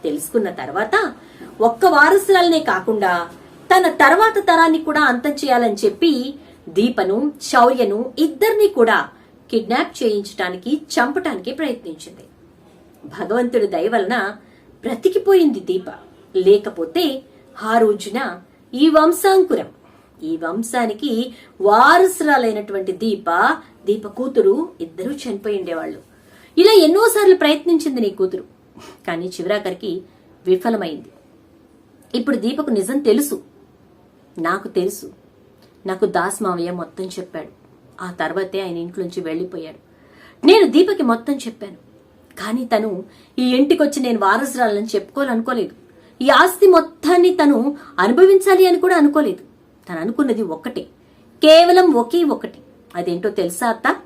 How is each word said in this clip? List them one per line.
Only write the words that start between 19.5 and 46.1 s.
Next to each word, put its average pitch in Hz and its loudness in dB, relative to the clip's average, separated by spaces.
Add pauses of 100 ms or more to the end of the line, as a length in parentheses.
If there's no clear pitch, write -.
ఈ 160 -6
వంశానికి 226 -6 (280)
వారసురాలైనటువంటి 226 2
దీప, 208 -2 (300)
దీప 208 -2
కూతురు 254 0 (120)
ఇద్దరూ 185 -10
చనిపోయి 202 -8
ఉండేవాళ్ళు. 165 -10 (600)
ఇలా 403 6
ఎన్నోసార్లు 403 4
ప్రయత్నించింది 302 0
నీ 202 -2
కూతురు, 185 -6 (640)
కానీ 175 -8
చివరాఖరికి 185 -6 (440)
విఫలమైంది. 185 -2 (1040)
ఇప్పుడు 247 -2
దీపకు 269 -4
నిజం 214 -2
తెలుసు, 254 0 (960)
నాకు 175 -6
తెలుసు. 190 -6 (760)
నాకు 190 -2
దాస్ 190 -4
మావయ్య 175 -4
మొత్తం 180 -10
చెప్పాడు. 180 -14 (560)
ఆ 180 -12
తర్వాతే 185 -6
ఆయన 175 -10
ఇంట్లోంచి 175 -10
వెళ్లిపోయాడు. 165 -10 (680)
నేను 381 8
దీపకి 370 2
మొత్తం 233 -2
చెప్పాను, 202 -14 (600)
కానీ 226 -6
తను 208 -4 (340)
ఈ 254 -2
ఇంటికొచ్చి 285 2
నేను 240 0
వారసురాలని 220 0
చెప్పుకోవాలనుకోలేదు. 226 -6 (360)